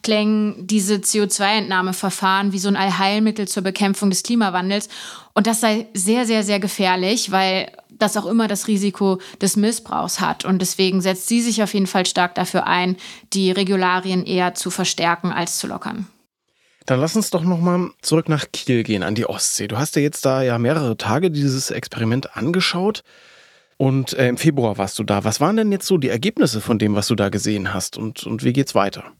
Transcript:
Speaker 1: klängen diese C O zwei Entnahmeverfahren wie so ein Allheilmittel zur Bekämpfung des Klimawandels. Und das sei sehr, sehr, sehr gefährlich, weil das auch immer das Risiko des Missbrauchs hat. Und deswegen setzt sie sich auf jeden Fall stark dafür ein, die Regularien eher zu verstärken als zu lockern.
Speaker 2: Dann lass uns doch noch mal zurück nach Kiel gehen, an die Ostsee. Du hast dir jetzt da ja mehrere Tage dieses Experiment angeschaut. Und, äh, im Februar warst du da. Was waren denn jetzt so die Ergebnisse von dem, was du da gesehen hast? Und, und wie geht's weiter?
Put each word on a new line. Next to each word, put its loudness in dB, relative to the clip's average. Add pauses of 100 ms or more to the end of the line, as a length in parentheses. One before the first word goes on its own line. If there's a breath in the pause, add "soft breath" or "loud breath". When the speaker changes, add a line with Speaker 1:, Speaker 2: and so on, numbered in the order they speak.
Speaker 1:
klängen 0
diese 2
C 0
O 2
zwei 2
Entnahmeverfahren 0
wie -2
so 0
ein 4
Allheilmittel 2
zur -4
Bekämpfung 0
des 0
Klimawandels. 0 (460 loud breath)
Und 4
das 0
sei 0
sehr, 2
sehr, 2
sehr 0
gefährlich, 0
weil 0 (180)
das 0
auch -2
immer 2
das -4
Risiko 2 (220 loud breath)
des 2
Missbrauchs -2
hat. -2
Und 2
deswegen 2
setzt -2
sie 2
sich 0
auf 0
jeden 2
Fall 0
stark 0
dafür -2
ein, 0 (360 loud breath)
die 2
Regularien 0
eher 0
zu -6
verstärken -2
als -4
zu -6
lockern. -8 (800 soft breath)
Speaker 2:
Dann 2
lass 0
uns 0
doch 0
noch 2
mal 0 (100)
zurück 0
nach 0
Kiel 0
gehen, 0
an -2
die -2
Ostsee. -4
Du -4
hast -2
dir 2
jetzt -2
da 2
ja 2
mehrere 0
Tage 0
dieses -2
Experiment -4
angeschaut. 0 (760 soft breath)
Und, 2
äh, 2
im 0
Februar 2
warst -4
du -2
da. 0
Was 0
waren 2
denn 2
jetzt -4
so 4
die 0
Ergebnisse 0
von 0
dem, 2
was 0
du 2
da 2
gesehen -2
hast? -6
Und, -8
und -6
wie 2
geht's 0
weiter? 0 (180)